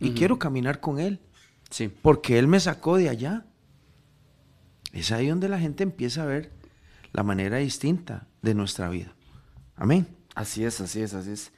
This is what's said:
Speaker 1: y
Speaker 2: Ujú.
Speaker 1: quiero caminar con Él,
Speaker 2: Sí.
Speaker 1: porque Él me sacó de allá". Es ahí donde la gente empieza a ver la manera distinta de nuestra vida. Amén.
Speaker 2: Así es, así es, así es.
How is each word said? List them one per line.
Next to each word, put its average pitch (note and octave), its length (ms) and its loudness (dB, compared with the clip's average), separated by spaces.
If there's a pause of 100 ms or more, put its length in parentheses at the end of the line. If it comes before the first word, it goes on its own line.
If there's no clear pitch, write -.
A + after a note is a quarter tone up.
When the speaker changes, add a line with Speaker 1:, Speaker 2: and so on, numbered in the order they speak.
Speaker 1:
y B2+ 60 0
Speaker 2:
Ujú. A#2+ 80 0
Speaker 1:
quiero F#3+ 240 4
caminar C3+ 420 -2
con C#3+ 180 -2
Él, F#3+ 220 -4 (480)
Speaker 2:
Sí. A2 200 -4 (120)
Speaker 1:
porque C3 380 6
Él C3 80 6
me F#3+ 120 8
sacó F3 380 2
de F3 120 4
allá". C#3 360 -4 (1500)
Es E2+ 200 -4
ahí A#2+ 160 0
donde F3+ 220 0
la G3 100 -2
gente D#3+ 240 -2
empieza D#3 400 -4
a - 20 -4
ver C#3+ 260 -4 (640)
la G2+ 100 0
manera G2+ 340 0
distinta C#3+ 720 -2 (140)
de A2 120 2
nuestra G2 360 -2
vida. F2 240 -8 (640)
Amén. E3+ 320 2 (280)
Speaker 2:
Así G#2+ 280 -6
es, A#2 180 -4
así G2 200 -6
es, G#2 120 -6
así F#2+ 180 -8
es. G#2 260 -12